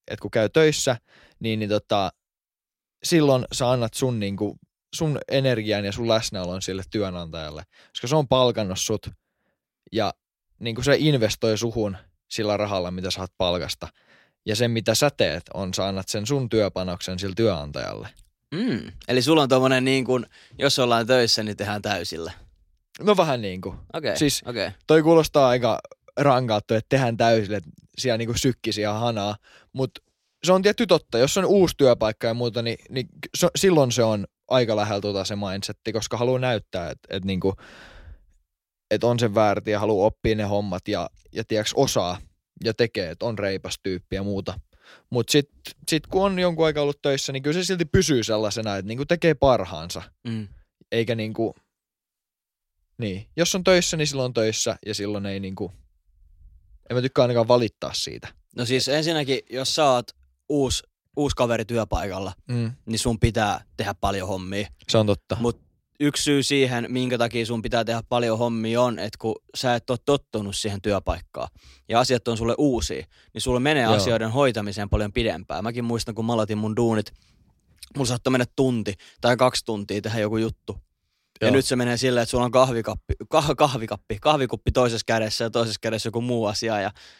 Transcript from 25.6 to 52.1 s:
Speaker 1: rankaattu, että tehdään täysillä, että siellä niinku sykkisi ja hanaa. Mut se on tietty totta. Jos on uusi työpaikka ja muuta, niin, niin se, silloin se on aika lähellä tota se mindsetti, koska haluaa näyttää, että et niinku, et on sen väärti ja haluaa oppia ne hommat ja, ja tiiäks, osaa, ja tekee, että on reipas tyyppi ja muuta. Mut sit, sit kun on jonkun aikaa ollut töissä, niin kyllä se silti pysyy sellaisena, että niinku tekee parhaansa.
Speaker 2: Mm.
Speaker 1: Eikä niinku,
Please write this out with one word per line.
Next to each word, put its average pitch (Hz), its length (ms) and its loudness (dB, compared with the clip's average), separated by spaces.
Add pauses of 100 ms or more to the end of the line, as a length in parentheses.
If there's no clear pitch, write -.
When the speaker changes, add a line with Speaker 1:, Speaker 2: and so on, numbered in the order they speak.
Speaker 1:
rankaattu, 123 560 2
että 110 160 0
tehdään 123 280 2
täysillä, 110 400 2
että 80 120 -12 (280)
siellä 120 200 0
niinku 117 200 -4
sykkisi 113 440 -2
ja 104 120 -2
hanaa. 107 420 -2 (380)
Mut 131 180 -4 (520)
se 175 100 4
on 190 80 6
tietty 202 260 2
totta. 160 300 2
Jos 135 200 4
on 190 80 4
uusi 185 320 6
työpaikka 117 500 4
ja 113 60 0
muuta, 120 280 -4
niin, 117 160 -4 (120)
niin 123 180 -6 (300)
se, 175 180 4
silloin 151 360 4
se 120 120 2
on 107 220 0 (220)
aika 120 280 2
lähellä 104 260 -2
tota 98 240 -4
se 104 100 -6
mindsetti, 101 580 -6
koska 110 240 -4
haluaa 123 220 0
näyttää, 101 500 -4
että - 180 -14 (100)
et 92 80 -6
niinku, 95 280 0 (1400)
et 107 120 0
on 120 160 2
sen 110 160 0
väärti 107 360 2
ja 101 80 0
haluaa 107 280 2
oppia - 280 0
ne 107 80 -2
hommat 101 440 -4
ja, 98 220 -4 (220)
ja 113 120 -6
tiiäks, 107 320 -2
osaa, 101 420 2 (460)
ja 113 100 0
tekee, 101 380 -2
että 87 140 -6
on 110 140 -4
reipas 95 440 -4
tyyppi 92 320 -6
ja 95 80 -4
muuta. 98 360 -6 (500)
Mut 120 200 -2
sit, 143 200 2 (400)
sit 156 180 -2
kun 190 180 0
on 190 140 0
jonkun 165 260 0
aikaa 151 180 0
ollut 143 180 -2
töissä, 139 320 -2
niin 131 100 -6
kyllä 147 100 0
se 180 100 -2
silti 175 220 -2
pysyy 139 380 2
sellaisena, 107 540 -2
että 98 100 -8
niinku 123 180 -6
tekee 165 280 2
parhaansa. 90 680 0 (260)
Speaker 2:
Mm. 110 200 -6 (440)
Speaker 1:
Eikä 113 240 0
niinku, 110 400 -4 (1400)